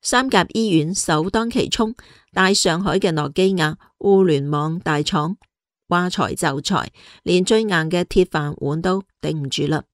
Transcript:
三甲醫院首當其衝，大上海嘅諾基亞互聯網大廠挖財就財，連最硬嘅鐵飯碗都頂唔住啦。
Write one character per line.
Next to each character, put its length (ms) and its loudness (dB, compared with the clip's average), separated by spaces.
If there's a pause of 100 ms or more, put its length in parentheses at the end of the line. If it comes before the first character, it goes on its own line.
三 260 0
甲 240 4
醫 140 0
院 260 2
首 380 -2
當 180 -2
其 180 -2
衝， 280 -2 (360)
大 220 2
上 300 0
海 160 0
嘅 120 0
諾 220 -4
基 220 2
亞 180 0 (240)
互 260 4
聯 280 2
網 280 -2
大 220 -2
廠 360 -2 (520)
挖 200 0
財 240 -4
就 280 -2
財， 260 -2 (340)
連 240 2
最 160 4
硬 80 -2
嘅 360 0
鐵 200 2
飯 320 -4
碗 240 -4
都 220 -2 (180)
頂 160 -4
唔 100 -6
住 200 -4
啦。 160 -2 (100)